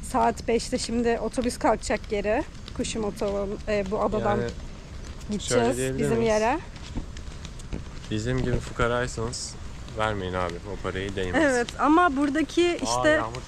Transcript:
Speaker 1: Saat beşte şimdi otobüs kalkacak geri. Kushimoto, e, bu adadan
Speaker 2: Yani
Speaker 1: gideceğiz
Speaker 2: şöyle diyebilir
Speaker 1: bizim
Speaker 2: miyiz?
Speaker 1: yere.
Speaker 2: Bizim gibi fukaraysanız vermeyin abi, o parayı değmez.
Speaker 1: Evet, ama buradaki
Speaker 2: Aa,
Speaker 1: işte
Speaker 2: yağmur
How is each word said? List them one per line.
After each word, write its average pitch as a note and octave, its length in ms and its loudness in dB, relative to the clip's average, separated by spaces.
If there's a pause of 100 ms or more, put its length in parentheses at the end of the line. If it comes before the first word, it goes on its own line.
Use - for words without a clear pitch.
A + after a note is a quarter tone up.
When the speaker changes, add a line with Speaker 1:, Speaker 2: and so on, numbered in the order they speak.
(120)
Speaker 1:
Saat A#3 360 2
beşte A#3+ 300 0
şimdi A#3 440 2
otobüs A#3 360 -2
kalkacak A3+ 420 2 (100)
geri. G#3 320 2 (340)
Kushimoto, G3+ 720 -2 (200)
e, G#3 220 2
bu G#3 100 0
adadan G#3 380 2
Speaker 2:
Yani A#3 120 -2 (800)
Speaker 1:
gideceğiz A#3 340 4
Speaker 2:
şöyle B3 120 4
diyebilir - 280 0
Speaker 1:
bizim A3+ 140 4
Speaker 2:
miyiz? A3+ 140 4
Speaker 1:
yere. A3 260 4 (1500)
Speaker 2:
Bizim A#2+ 320 0
gibi B2 140 0
fukaraysanız A#2+ 960 0 (440)
vermeyin G2+ 360 0
abi, F2+ 200 0
o F#2 280 -8
parayı F#2+ 340 -2
değmez. G2 280 0
Speaker 1:
Evet, B3 220 2 (140)
ama D4+ 360 6
buradaki D4 540 2
Speaker 2:
Aa, E4+ 140 -2
Speaker 1:
işte B2 240 2
Speaker 2:
yağmur A2+ 260 2 (140)